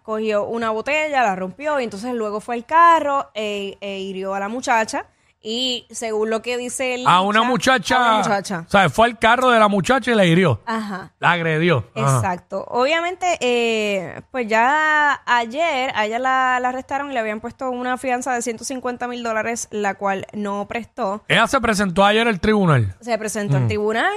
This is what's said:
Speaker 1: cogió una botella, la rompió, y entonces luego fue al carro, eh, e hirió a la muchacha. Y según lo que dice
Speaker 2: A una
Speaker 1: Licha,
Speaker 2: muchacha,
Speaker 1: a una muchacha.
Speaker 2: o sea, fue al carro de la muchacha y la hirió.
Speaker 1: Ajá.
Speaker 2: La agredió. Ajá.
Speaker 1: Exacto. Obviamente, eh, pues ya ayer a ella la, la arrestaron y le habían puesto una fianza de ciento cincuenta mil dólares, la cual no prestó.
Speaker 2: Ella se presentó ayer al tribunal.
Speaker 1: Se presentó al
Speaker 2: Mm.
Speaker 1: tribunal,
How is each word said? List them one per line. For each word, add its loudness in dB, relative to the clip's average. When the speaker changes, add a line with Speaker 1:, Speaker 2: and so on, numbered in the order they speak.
Speaker 1:
cogió -2
una -4
botella, 0
la 0
rompió, -4
y -2
entonces -8
luego -4
fue -8
al -8
carro, 4
eh, -6
e -8
hirió -8
a -4
la -6
muchacha. -2
Y -4
según -4
lo -2
que -4
dice -4
Speaker 2:
A 6
una 2
Speaker 1:
Licha, 2
Speaker 2:
muchacha, 2
Speaker 1:
a 4
una 4
muchacha. -2
Speaker 2:
o -18
sea, 4
fue 4
al -2
carro 4
de 6
la 6
muchacha 2
y 4
la 6
hirió. 4
Speaker 1:
Ajá. -6
Speaker 2:
La 2
agredió. 0
Ajá. 2
Speaker 1:
Exacto. -4
Obviamente, 0
eh, 0
pues -4
ya 2
ayer 0
a 0
ella -4
la, 0
la -2
arrestaron -6
y -10
le -2
habían -4
puesto -8
una -4
fianza -4
de -2
ciento -8
cincuenta -8
mil -8
dólares, -4
la -2
cual -4
no -6
prestó. -6
Speaker 2:
Ella 4
se 0
presentó 2
ayer 4
al 0
tribunal. 2
Speaker 1:
Se -4
presentó -2
al 0
Speaker 2:
Mm. 2
Speaker 1:
tribunal, 0